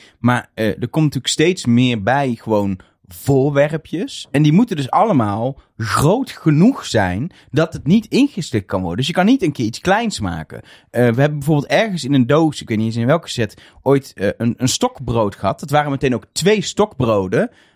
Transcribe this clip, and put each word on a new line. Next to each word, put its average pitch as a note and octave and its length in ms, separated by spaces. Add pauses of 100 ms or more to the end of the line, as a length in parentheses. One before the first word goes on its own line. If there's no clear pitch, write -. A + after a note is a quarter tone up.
(200)
Maar, A#2+ 340
eh, A2 140
er G#2+ 200
komt D#3 160
natuurlijk C#3 300
steeds F3 320
meer A#2+ 380
bij, B2+ 380
gewoon G2+ 380 (600)
voorwerpjes. D3+ 920
En C#3+ 100
die D3+ 100
moeten G3 240
dus C#3 160
allemaal C3 720 (160)
groot B2+ 540
genoeg E3 540
zijn G2+ 460 (200)
dat D#3 220
het D3 140
niet G#3+ 180
ingeslikt E3+ 600
kan G2 140
worden. F2+ 180
Dus B2+ 100
je E3 60
kan F3+ 120
niet B3 160
een E3+ 100
keer B2+ 140
iets - 140
kleins G#3+ 400
maken. D#2+ 420
Eh, - 480
we A#2 120
hebben D3 180
bijvoorbeeld C#3+ 320
ergens F3+ 320
in C3 100
een B2+ 140
doos, D3+ 340
ik C#3+ 80
weet A2 80
niet A2 100
eens A2+ 80
in A#2 100
welke D#3 240
set, - 320 (200)
ooit, C3+ 340
eh, G2 220
een, A#2 200
een C3 100
stokbrood A#2 680
gehad. - 240
Dat D#3 100
waren D3 220
meteen C3+ 240
ook G#2 160
twee G3+ 300
stokbroden A#2+ 880 (260)